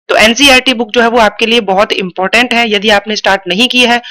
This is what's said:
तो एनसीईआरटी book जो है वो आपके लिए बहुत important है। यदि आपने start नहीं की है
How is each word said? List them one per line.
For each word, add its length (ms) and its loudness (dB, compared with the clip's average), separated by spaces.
तो 100 -2
एनसीईआरटी 560 2
book 160 -4
जो 120 0
है 60 2
वो 120 0
आपके 260 0
लिए 180 2
बहुत 300 0
important 600 -2
है। 160 0
यदि 200 0
आपने 260 0
start 320 -2
नहीं 200 0
की 140 0
है 180 2